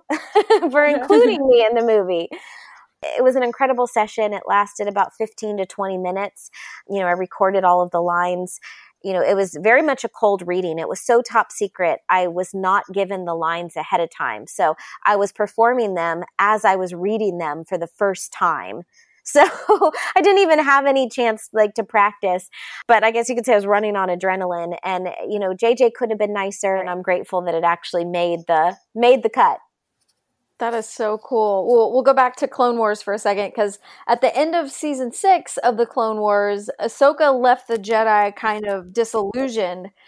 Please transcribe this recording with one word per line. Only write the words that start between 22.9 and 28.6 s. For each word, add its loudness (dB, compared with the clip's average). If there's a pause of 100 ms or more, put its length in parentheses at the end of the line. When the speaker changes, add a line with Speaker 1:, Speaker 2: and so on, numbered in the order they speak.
Speaker 1:
I 4
guess -2
you -2
could -4
say 4
I 6
was 0
running 2
on 0
adrenaline. -4
And, -4 (200)
you -4
know, -2
J 2
J 2
couldn't -6
have -6
been -2
nicer, -4
and -4
I'm -6
grateful -2
that -4
it -2
actually -2
made -2
the, 2 (200)